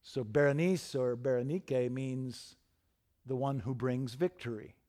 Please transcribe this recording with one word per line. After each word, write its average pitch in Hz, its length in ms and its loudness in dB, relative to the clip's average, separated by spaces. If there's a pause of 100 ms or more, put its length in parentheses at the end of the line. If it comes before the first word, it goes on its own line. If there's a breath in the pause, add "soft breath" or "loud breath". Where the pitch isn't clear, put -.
So - 220 -4
Berenice 147 720 2
or 123 200 2
Berenike 127 760 0
means 131 640 -6 (680)
the 131 100 -2
one 139 240 0
who 131 160 -2
brings 123 400 0
victory. 120 600 -4 (140)